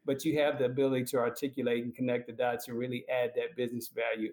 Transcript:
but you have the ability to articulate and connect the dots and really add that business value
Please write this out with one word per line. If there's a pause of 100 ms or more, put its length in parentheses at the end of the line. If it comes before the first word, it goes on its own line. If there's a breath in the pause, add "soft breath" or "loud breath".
but
you
have
the
ability
to
articulate
and
connect
the
dots
and
really
add
that
business
value